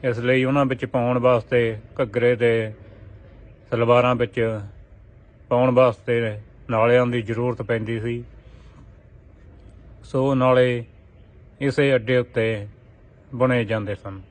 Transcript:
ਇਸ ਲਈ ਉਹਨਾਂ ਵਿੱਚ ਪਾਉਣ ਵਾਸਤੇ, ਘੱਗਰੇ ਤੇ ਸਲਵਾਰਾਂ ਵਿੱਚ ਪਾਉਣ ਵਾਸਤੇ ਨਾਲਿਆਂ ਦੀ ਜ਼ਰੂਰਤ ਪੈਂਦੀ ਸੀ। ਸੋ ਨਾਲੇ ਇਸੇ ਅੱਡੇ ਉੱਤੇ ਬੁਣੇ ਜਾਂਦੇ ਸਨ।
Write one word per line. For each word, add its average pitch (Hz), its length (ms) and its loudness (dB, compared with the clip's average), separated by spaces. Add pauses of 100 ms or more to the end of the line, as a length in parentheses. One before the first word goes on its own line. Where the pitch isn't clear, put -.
ਇਸ 117 160 -2
ਲਈ 127 240 0
ਉਹਨਾਂ 139 220 0
ਵਿੱਚ 131 220 -4
ਪਾਉਣ 123 320 -2
ਵਾਸਤੇ, 120 600 0 (220)
ਘੱਗਰੇ 120 340 0
ਤੇ 113 380 0 (960)
ਸਲਵਾਰਾਂ 120 440 4
ਵਿੱਚ 120 240 -4 (1080)
ਪਾਉਣ 127 220 2
ਵਾਸਤੇ 117 680 0 (300)
ਨਾਲਿਆਂ 120 380 4
ਦੀ 120 140 -2
ਜ਼ਰੂਰਤ 117 400 -4
ਪੈਂਦੀ 113 380 -4
ਸੀ। 120 240 -6 (1800)
ਸੋ 135 320 -2
ਨਾਲੇ 127 500 2 (760)
ਇਸੇ 139 340 2
ਅੱਡੇ 123 220 0
ਉੱਤੇ 113 500 -2 (680)
ਬੁਣੇ 123 300 0
ਜਾਂਦੇ 104 300 -4
ਸਨ। 98 360 -14